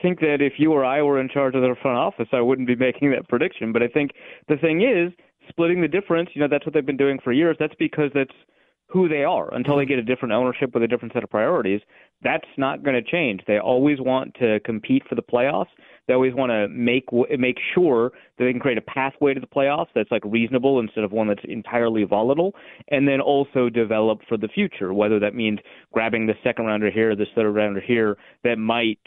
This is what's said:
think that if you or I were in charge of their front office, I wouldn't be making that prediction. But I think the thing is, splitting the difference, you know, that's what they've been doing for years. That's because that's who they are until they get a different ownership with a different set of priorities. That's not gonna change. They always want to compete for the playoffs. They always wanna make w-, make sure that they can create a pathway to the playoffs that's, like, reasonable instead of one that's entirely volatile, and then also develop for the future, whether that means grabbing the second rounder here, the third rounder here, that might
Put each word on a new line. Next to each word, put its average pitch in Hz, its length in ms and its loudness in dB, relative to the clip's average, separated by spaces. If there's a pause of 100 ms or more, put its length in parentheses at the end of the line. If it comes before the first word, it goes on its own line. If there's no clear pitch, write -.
think 180 180 -2
that 147 200 2
if 139 180 0
you 160 140 4
or 139 120 2
I 135 160 0
were 143 180 2
in 131 120 -2
charge 135 240 0
of 131 80 0
their 127 140 0
front 127 200 -2
office, 139 360 -2
I 127 100 2
wouldn't 127 260 0
be 123 80 2
making 131 360 0
that 117 160 -4
prediction. 120 440 -2
But 117 100 2
I 120 60 2
think 143 220 0 (380)
the 151 80 2
thing 160 260 2
is, 180 300 2 (360)
splitting 170 320 0
the 165 80 2
difference, 175 460 -2
you 139 80 -2
know, 147 80 2
that's 143 160 0
what - 80 -2
they've 151 100 2
been 135 140 -2
doing 139 240 2
for 110 100 0
years. 156 260 2
That's 151 200 -2
because 151 340 -2
that's 135 220 -2 (540)
who 185 200 2
they 151 140 0
are 143 320 -2
until 135 220 0
they 139 100 2
get 131 120 0
a 120 40 0
different 120 300 -4
ownership 127 420 0
with 117 80 0
a 117 60 2
different 120 260 -6
set 117 80 -2
of 104 80 -12
priorities. 107 500 0 (420)
That's 147 260 -4 (100)
not 139 240 -2
gonna 135 200 0
change. 123 440 -2
They 104 120 2
always 131 420 2
want 127 400 -2
to 110 200 2
compete 120 480 -2
for - 60 -8
the 117 80 0
playoffs. 123 460 0 (380)
They 131 60 2
always 127 220 2
wanna 120 340 0
make 120 380 0
w-, 120 180 2 (140)
make 127 180 0 (160)
sure 127 380 2 (260)
that 127 80 -2
they 127 60 2
can 123 100 -4
create 127 160 0
a 110 60 -4
pathway 135 500 -2
to 135 80 -8
the 127 60 -10
playoffs 143 480 -2
that's, 110 160 -2
like, 110 140 -2
reasonable 120 560 0
instead 110 240 -4
of 95 80 -4
one 110 160 0
that's 101 160 -2
entirely 113 600 -2
volatile, 143 500 0 (340)
and 143 200 2
then 135 120 2
also 139 500 0
develop 110 580 0
for 117 80 -2
the 107 120 -4
future, 104 440 -2
whether 104 280 2
that 104 140 0
means 110 260 -2 (320)
grabbing 113 340 0
the 107 160 2
second 117 240 -2
rounder 107 240 0
here, 110 240 2
the 101 200 -2
third 107 180 2
rounder 104 280 0
here, 110 380 0 (260)
that 120 120 0
might 113 500 -2